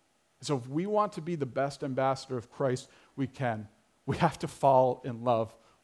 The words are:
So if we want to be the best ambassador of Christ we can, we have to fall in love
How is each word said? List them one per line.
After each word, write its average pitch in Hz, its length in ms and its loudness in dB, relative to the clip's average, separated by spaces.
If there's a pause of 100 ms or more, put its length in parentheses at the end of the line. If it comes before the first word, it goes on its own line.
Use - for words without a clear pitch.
(420)
So 151 140 -2
if 123 120 -6
we 156 180 -2
want 208 280 2
to 170 60 -8
be 165 140 -4
the 143 100 -2
best 131 380 -2
ambassador 131 560 0
of 110 120 -10
Christ 131 380 -2 (280)
we 139 100 -2
can, 113 420 -4 (380)
we 117 120 0
have 165 200 2
to 139 100 -6
fall 131 560 4
in 117 200 -8
love 113 300 2 (300)